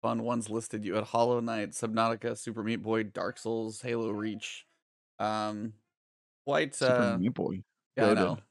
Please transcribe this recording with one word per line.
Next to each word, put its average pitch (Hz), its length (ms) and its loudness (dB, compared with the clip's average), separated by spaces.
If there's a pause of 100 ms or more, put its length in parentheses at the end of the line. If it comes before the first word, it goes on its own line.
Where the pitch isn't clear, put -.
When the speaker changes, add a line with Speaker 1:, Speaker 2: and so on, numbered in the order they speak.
Speaker 1:
fun 117 220 -2
ones 117 260 -2
listed. 107 340 -4
You 95 120 -2
had 107 100 0
Hollow 120 340 4
Knight, 113 320 -4
Subnautica, 113 640 0
Super 113 240 -8
Meat 110 220 -2
Boy, 110 200 2
Dark 120 340 -4
Souls, 110 420 -4
Halo 117 320 -2
Reach. 104 540 -6 (540)
Um, 107 520 -2 (760)
quite, 143 300 2
Speaker 2:
Super 127 180 4
Speaker 1:
uh, 120 240 4
Speaker 2:
Meat 95 160 2
Boy. 95 300 -2 (320)
Speaker 1:
yeah, 104 120 4
I - 20 -
Speaker 2:
Goated. 107 60 8
Speaker 1:
know. 90 220 2 (140)